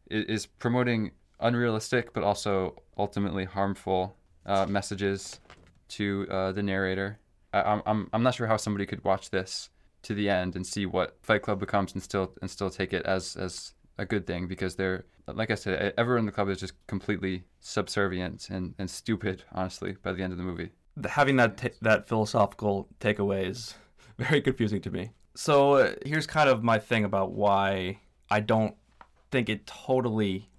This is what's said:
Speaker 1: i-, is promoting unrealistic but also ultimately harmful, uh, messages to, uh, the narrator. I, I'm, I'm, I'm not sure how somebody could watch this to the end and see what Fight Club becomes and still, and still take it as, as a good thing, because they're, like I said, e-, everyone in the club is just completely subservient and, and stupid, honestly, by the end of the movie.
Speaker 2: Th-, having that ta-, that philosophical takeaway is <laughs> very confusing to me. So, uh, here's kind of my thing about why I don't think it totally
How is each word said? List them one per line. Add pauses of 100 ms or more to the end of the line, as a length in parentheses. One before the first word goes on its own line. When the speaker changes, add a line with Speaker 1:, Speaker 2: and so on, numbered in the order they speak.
(120)
Speaker 1:
i-,
is
promoting (280)
unrealistic
but
also (220)
ultimately
harmful, (300)
uh,
messages (500)
to,
uh,
the
narrator. (360)
I,
I'm,
I'm,
I'm
not
sure
how
somebody
could
watch
this (340)
to
the
end
and
see
what
Fight
Club
becomes
and
still,
and
still
take
it
as,
as (240)
a
good
thing,
because
they're, (220)
like
I
said,
e-,
everyone
in
the
club
is
just (140)
completely (160)
subservient
and,
and
stupid, (100)
honestly,
by
the
end
of
the
movie. (320)
Speaker 2:
Th-,
having
that
ta-, (120)
that
philosophical (120)
takeaway
is (220)
<laughs>
very
confusing
to
me. (240)
So,
uh, (120)
here's
kind
of
my
thing
about
why (320)
I
don't (560)
think
it
totally